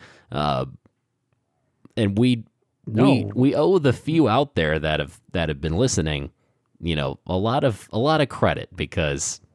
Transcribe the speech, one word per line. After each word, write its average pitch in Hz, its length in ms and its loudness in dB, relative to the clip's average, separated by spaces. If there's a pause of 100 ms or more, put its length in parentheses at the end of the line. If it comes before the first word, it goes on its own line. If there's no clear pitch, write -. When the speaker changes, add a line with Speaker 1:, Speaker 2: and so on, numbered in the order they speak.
(320)
Speaker 1:
Uh, 71 320 -2 (1300)
and 101 220 0
we, 120 260 2 (420)
Speaker 2:
No. 113 180 2
Speaker 1:
we, 135 200 4 (100)
we 127 200 4
owe 170 240 4
the 143 140 2
few 160 360 2
out 135 280 0
there 78 240 2
that 76 180 0
have, 73 220 -6 (120)
that 85 160 -2
have 71 120 -4
been 80 160 -2
listening, 78 560 -2 (480)
you 80 160 -2
know, 69 300 -4
a 90 100 -2
lot 113 260 0
of, 117 300 -2
a 104 60 -4
lot 151 220 2
of 135 80 0
credit, - 460 -2
because - 680 -4 (140)